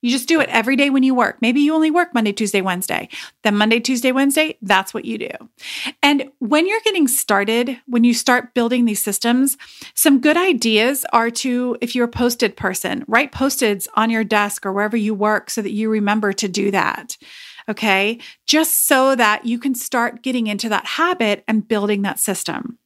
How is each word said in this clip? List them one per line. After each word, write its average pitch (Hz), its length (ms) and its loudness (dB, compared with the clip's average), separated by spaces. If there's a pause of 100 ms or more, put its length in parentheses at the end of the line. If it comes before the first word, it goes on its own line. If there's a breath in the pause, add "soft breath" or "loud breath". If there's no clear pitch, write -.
You 240 80 0
just 262 160 -2
do 330 140 2
it - 80 0
every 226 260 2
day 277 160 2
when 262 140 2
you 262 100 2
work. 247 260 0
Maybe 240 200 2
you 294 120 4
only 311 200 2
work 349 200 0
Monday, 214 200 0
Tuesday, 202 280 0
Wednesday. 185 480 -4 (360 loud breath)
Then 202 120 4
Monday, 220 220 4
Tuesday, 254 320 0
Wednesday, 277 500 0
that's 190 320 0
what - 120 -10
you 226 120 -8
do. - 140 -10 (720 loud breath)
And 285 380 2
when 302 260 2
you're 427 140 -2
getting 381 260 0
started, 233 800 0
when 240 160 2
you 240 100 6
start 240 400 0
building 240 320 2
these 214 160 0
systems, 240 560 0 (380 loud breath)
some 277 260 4
good 302 160 4
ideas 254 760 2
are 233 180 2
to, 247 500 -2
if 240 140 -6
you're 247 120 0
a - 20 -4
Post-it 240 480 -2
person, - 500 -4
write 247 240 2
Post-its 226 640 -2
on 226 160 2
your 226 140 0
desk 208 420 -2
or 190 60 -4
wherever 208 240 -2
you 220 180 -2
work 208 360 -2
so 226 120 -6
that 202 80 -6
you 214 180 -2
remember 208 440 0
to 196 160 -4
do 196 240 -2
that. - 440 -2 (520 loud breath)
Okay? 208 500 0 (260 loud breath)
Just - 440 0
so 269 260 4
that 220 320 0
you 233 140 -2
can 262 160 -2
start - 460 -4
getting 247 260 -2
into 208 200 -4
that 208 160 -2
habit 320 640 0
and 220 220 0
building 208 340 0
that 202 160 -4
system. - 680 -6